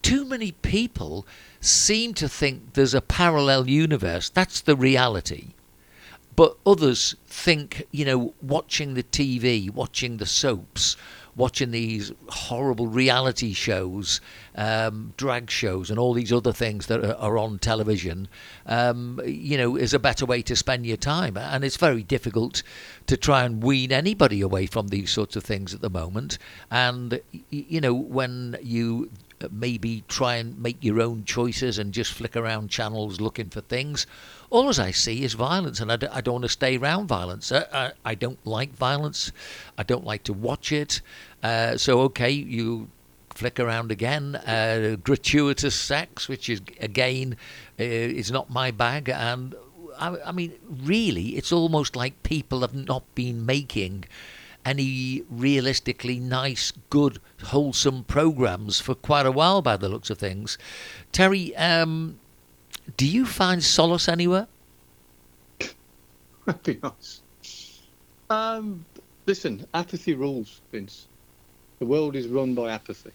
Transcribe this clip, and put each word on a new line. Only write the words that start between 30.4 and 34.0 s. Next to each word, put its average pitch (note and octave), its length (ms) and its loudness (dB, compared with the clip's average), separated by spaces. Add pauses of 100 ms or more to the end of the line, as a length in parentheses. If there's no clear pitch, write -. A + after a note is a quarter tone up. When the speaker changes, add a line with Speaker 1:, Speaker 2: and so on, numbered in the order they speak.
Speaker 1:
make A#2+ 240 -6
your A2 160 4
own A#2 240 0
choices A#2+ 560 -2
and G2+ 140 -4
just A#2 180 -2
flick - 240 -8
around A2+ 340 -2
channels G#2+ 520 -4
looking G#2+ 280 -4
for G#2 120 -10
things, C#3 440 -4 (440)